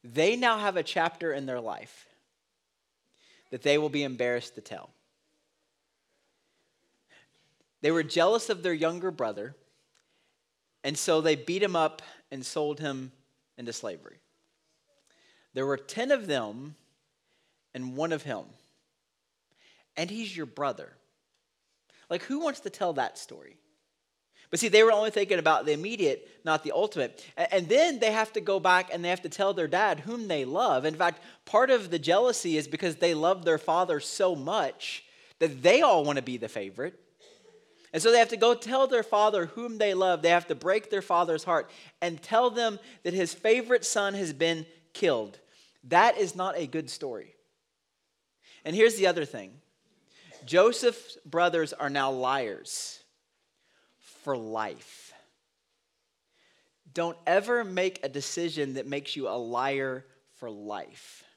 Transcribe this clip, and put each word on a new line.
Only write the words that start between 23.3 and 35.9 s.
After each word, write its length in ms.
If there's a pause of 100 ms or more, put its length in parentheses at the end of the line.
But 80
see, 100
they 140
were 100
only 180
thinking 280
about 280
the 60
immediate, 560 (160)
not 180
the 100
ultimate. 500 (140)
A-, 180
and 140
then 300
they 120
have 220
to 80
go 180
back 320
and 140
they 60
have 120
to 60
tell 240
their 160
dad 320
whom 280
they 180
love. 400
In 80
fact, 280 (220)
part 240
of 220
the 80
jealousy 580
is 120
because 280
they 160
love 320
their 140
father 420
so 340
much 720 (360)
that 220
they 200
all 220